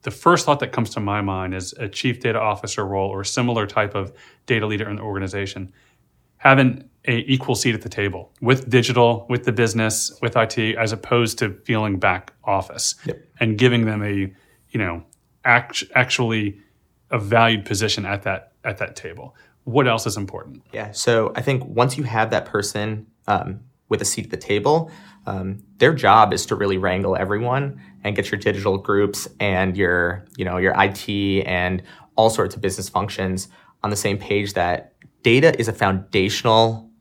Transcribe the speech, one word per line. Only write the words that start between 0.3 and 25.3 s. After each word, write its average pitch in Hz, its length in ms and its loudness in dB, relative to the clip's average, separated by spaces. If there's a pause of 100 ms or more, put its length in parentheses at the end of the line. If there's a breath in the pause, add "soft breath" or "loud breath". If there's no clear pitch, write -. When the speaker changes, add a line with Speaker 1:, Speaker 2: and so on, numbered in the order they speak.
Speaker 1:
thought 143 160 2
that 127 100 -4
comes 113 200 -2
to - 100 -6
my 101 180 0
mind 95 340 -4
is 92 200 -8
a 104 160 -8
chief - 320 -4
data 113 180 0
officer 104 460 -2
role 98 240 -2
or 98 100 -6
a 101 60 -8
similar 120 420 0
type 104 280 -2
of 98 180 -4 (320 soft breath)
data 110 200 0
leader 104 240 -4
in 104 60 -6
the 101 60 -10
organization, 98 720 -6 (640 soft breath)
having 135 520 4 (140)
a 120 140 0 (100)
equal 131 260 0
seat 113 220 0
at - 60 -6
the - 80 -10
table 98 500 -6
with 131 300 2
digital, 120 600 4
with 120 140 -2
the 123 80 0
business, 113 720 0
with 120 160 0
I 113 80 4
T, 110 320 -2
as 110 160 0
opposed 113 460 0
to 110 100 0 (160)
feeling 107 340 -2
back 92 320 -2 (140)
office - 500 -2 (100)
Speaker 2:
Yep. - 200 -8 (160)
Speaker 1:
and 110 160 0
giving 120 260 4
them 107 200 -2
a, 98 300 -2 (360 soft breath)
you 117 100 -4
know, 85 240 -4 (400)
act-, 120 400 0 (120)
actually 113 680 0 (500 soft breath)
a 120 80 0
valued 110 460 4
position 104 400 -2
at 98 180 -4
that, - 300 -6 (100)
at 101 140 -6
that - 180 -8
table. - 400 -14 (300 soft breath)
What 135 200 2
else 113 220 0
is 101 80 -2
important? - 560 -12
Speaker 2:
Yeah, 107 200 -10
so 113 440 2
I 120 60 -4
think 131 240 -2
once 123 320 0
you 143 80 -4
have 113 240 0
that 113 160 -2
person, 107 640 -4 (200)
um, 95 320 -2 (300)
with 107 120 0
a 101 40 -4
seat - 200 -4
at - 60 -12
the - 60 -8
table, 147 520 0 (360 loud breath)
um, 95 380 -6 (140)